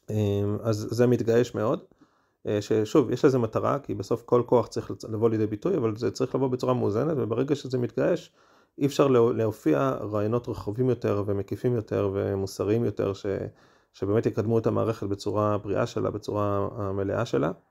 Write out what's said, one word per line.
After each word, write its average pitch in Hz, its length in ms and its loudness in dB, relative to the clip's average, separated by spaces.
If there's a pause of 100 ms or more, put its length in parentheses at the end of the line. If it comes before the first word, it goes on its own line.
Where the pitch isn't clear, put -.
(100)
אמ, 104 520 0
אז 110 280 -2
זה 117 160 2
מתגעש 120 480 2
מאוד. 113 260 -2 (640)
אה, 107 140 0
ששוב, 110 500 2
יש 120 140 -2
לזה 131 140 6
מטרה, 117 400 0
כי - 160 -8
בסוף 104 280 -4
כל 123 240 2
כוח 117 200 4
צריך - 240 -8
לצ-, - 180 -12
לבוא 110 220 2
לידי 110 160 0
ביטוי, 107 300 -2
אבל 113 200 0
זה 113 140 -2
צריך - 240 -4
לבוא 135 140 0
בצורה 127 260 0
מאוזנת, 120 420 0
וברגע 120 380 0
שזה 127 240 -6
מתגעש, 135 520 -2 (480)
אי 143 80 0
אפשר 139 220 4
להו-, 120 240 6
להופיע 131 640 0 (160)
רעיונות 107 360 0
רחבים 117 400 -2
יותר 107 380 0
ומקיפים 104 480 -2
יותר 104 400 0
ומוסריים 101 680 0
יותר, 104 280 -2
ש-, 98 140 -8 (640)
שבאמת 107 340 0
יקדמו 113 320 0
את 110 80 0
המערכת 107 400 0
בצורה 104 480 0
הבריאה 101 320 -2
שלה, 107 240 -4
בצורה 101 640 -2
המלאה 98 500 -2
שלה, 156 260 0 (180)